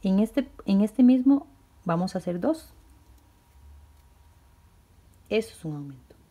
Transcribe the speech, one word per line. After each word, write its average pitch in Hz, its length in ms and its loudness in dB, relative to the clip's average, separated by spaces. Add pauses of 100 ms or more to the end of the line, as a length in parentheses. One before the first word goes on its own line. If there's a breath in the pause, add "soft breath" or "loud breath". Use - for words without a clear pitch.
En 190 160 0
este, 226 280 -2 (200)
en 196 160 2
este 214 200 0
mismo 262 440 4 (400)
vamos 175 280 -4
a 190 40 -4
hacer 175 200 -8
dos. 320 360 -6 (2500)
Eso 214 240 -4
es - 100 -20
un 156 100 -8
aumento. 139 400 -16 (160)